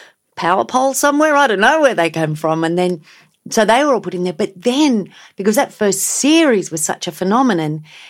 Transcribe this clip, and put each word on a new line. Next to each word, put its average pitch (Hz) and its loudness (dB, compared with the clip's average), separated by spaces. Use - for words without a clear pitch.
power 190 -2
pole 262 -2
somewhere? 294 2
I 285 4
don't 202 -2
know 294 4
where 247 4
they 170 0
came 156 -4
from. 160 -2
And 170 -2
then, 180 -2
so 214 2
they 240 2
were 294 2
all 214 0
put 180 -8
in 180 -4
there. 180 -2
But 196 -6
then, 247 0
because 208 0
that - 0
first 196 0
series 277 0
was 156 -6
such - -6
a 175 -6
phenomenon, 180 0